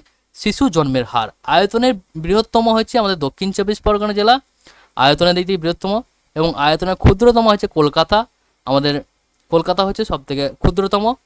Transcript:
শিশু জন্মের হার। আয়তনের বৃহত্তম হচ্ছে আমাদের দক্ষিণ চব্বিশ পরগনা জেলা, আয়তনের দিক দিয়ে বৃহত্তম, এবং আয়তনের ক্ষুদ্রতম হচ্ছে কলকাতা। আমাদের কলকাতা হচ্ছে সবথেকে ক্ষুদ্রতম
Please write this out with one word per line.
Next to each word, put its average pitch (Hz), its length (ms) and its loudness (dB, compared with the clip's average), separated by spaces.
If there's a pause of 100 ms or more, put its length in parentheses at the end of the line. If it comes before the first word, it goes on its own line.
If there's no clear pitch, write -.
(340)
শিশু 254 340 0
জন্মের 139 360 0
হার। 113 240 -4 (140)
আয়তনের 208 520 0 (220)
বৃহত্তম 220 560 0
হচ্ছে 220 260 0
আমাদের 196 200 0
দক্ষিণ 151 340 -4
চব্বিশ 202 280 -4
পরগনা 208 320 -2
জেলা, 220 280 2 (560)
আয়তনের 147 380 2
দিক 180 120 -4
দিয়ে 185 120 -4
বৃহত্তম, 185 440 -4 (320)
এবং 160 200 -2
আয়তনের 160 420 0
ক্ষুদ্রতম 226 520 4
হচ্ছে 208 180 0
কলকাতা। 160 600 0 (380)
আমাদের 139 300 0 (560)
কলকাতা 180 360 0
হচ্ছে 196 180 -4
সবথেকে 139 440 -6
ক্ষুদ্রতম 196 680 -2 (120)